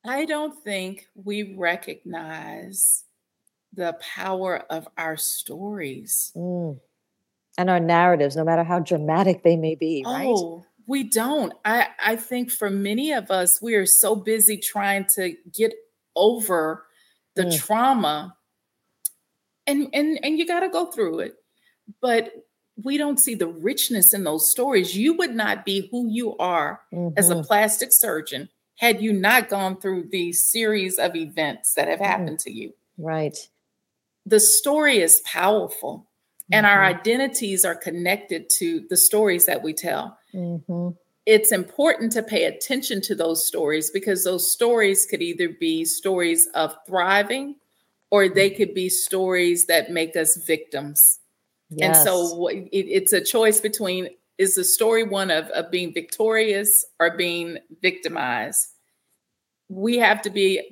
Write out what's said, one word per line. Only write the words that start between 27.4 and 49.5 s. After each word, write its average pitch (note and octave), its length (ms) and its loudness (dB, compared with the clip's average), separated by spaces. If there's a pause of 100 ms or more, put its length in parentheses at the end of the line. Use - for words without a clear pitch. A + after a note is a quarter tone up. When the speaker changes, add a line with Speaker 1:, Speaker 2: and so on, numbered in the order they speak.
Speaker 1:
plastic G#3+ 480 2
surgeon D#3 560 0 (280)
had A3+ 260 2
you A3 100 0
not G#3+ 360 4
gone F#3+ 320 -2
through F#3 300 -4
the F3 220 -2
series G#3 640 0
of F3 200 0
events D#3 580 -4
that D#3 140 0
have E3 100 -2
Speaker 2:
Mm. G3 80 -2
Speaker 1:
happened F3 340 -2
to - 120 -10
you. - 200 -12 (240)
Speaker 2:
Right. D#3 400 -6 (920)
Speaker 1:
The G#3+ 120 4
story C#4+ 600 4
is D#3+ 240 4
powerful, - 840 -2 (460)
and G#3+ 140 6
our G3+ 180 8
Speaker 2:
Mm-hmm. F3+ 160 2
Speaker 1:
identities A3+ 640 0
are E3+ 100 2
connected F3 760 -4 (100)
to E3+ 300 -4
the F3+ 80 -2
stories G#3 500 4
that - 180 -2
we D#3 80 -4
tell. D3+ 440 -6 (160)
Speaker 2:
Mm-hmm. F3 580 -6 (360)
Speaker 1:
It's G#3+ 240 6
important A#3 640 0
to A3+ 100 -2
pay F#3+ 220 -2
attention B3 580 -4
to G3 140 -4
those E3 280 -2
stories, D#3 460 -2
because F#3+ 320 -2
those F3+ 300 -2
stories A3 520 4
could E3+ 180 -4
either E3+ 260 -2
be D#3+ 360 -2
stories E3+ 680 2
of D#3 220 0 (100)
thriving, G3+ 720 0 (540)
or G3 180 6
they G3 220 4
could G3 220 -2
be F#3 160 -4
stories F3+ 800 0